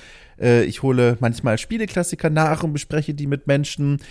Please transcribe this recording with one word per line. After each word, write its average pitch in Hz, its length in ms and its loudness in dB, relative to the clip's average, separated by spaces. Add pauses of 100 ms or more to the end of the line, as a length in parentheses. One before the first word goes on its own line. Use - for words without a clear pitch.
(400)
Äh, 120 240 6
ich - 180 -4
hole 123 380 4
manchmal 117 380 0
Spieleklassiker 185 720 -4
nach 156 320 0
und 160 100 -2
bespreche 147 420 -4
die 143 120 -6
mit 139 200 -4
Menschen. 143 520 0 (120)